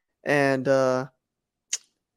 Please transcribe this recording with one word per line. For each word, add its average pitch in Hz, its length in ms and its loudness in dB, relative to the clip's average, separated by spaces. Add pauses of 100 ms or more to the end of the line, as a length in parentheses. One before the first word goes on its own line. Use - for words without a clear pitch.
(240)
And, 139 440 0
uh, 131 400 0 (1080)